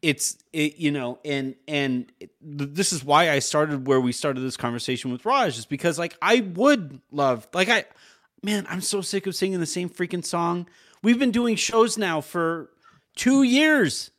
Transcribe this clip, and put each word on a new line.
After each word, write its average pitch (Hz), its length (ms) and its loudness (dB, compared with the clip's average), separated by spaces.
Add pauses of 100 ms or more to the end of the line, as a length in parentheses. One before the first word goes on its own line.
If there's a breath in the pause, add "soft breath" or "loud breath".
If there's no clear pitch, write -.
it's, - 320 -2 (160)
it, 151 240 -2
you 151 140 0
know, 127 340 -4
and, 135 300 -4 (120)
and 135 520 -2
it, - 100 -18 (100)
th-, 143 340 -8
this 185 200 -2
is 139 100 -6
why 151 280 4
I 139 80 2
started 147 480 -2
where 135 120 6
we 123 120 0
started 131 300 -4
this 131 140 -6
conversation 120 560 -4
with 123 140 -8
Raj, 226 320 0
is 113 80 -12
because, 147 320 -2
like, 170 240 -6
I 233 200 4
would 190 600 0 (100)
love, 135 440 0
like, 185 140 2
I, 226 160 2 (580 soft breath)
man, 202 260 -2
I'm 185 120 -6
so 196 200 -4
sick 190 240 -4
of 190 100 -6
singing 190 240 -2
the 165 60 0
same 180 240 -6
freaking 175 340 -6
song. 170 440 -2 (340 soft breath)
We've 233 160 4
been 254 140 2
doing 233 240 2
shows 226 420 2
now 175 240 0
for 165 480 -4 (460 soft breath)
two 269 260 4
years 269 760 2